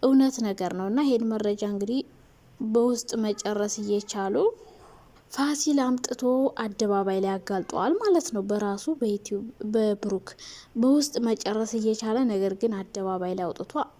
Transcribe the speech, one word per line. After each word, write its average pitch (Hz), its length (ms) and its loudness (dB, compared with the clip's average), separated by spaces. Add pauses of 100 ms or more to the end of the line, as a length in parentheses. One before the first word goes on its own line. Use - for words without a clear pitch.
እውነት 269 380 6
ነገር 196 320 -2
ነው። 185 140 -4
እና 226 140 0
ይሄን 254 260 4
መረጃ 208 380 -2
እንግዲህ 202 320 -2 (680)
በውስጥ 233 560 2
መጨረስ 208 580 -2
እየቻሉ 208 580 -2 (960)
ፋሲል 285 480 0
አምጥቶ 254 420 -2 (360)
አደባባይ 202 640 0
ላይ 190 120 0
አጋልጧል 190 640 -2
ማለት 392 340 2
ነው። 208 140 -2
በራሱ 202 500 -2
በዩቲዩብ 208 500 -4 (240)
በብሩክ 208 640 0 (460)
በውስጥ 277 460 4
መጨረስ 220 520 0
እየቻለ 220 500 0
ነገር 196 340 0
ግን 226 180 0
አደባባይ 190 580 -4
ላይ 185 120 -4
አውጥቶ - 260 -8 (280)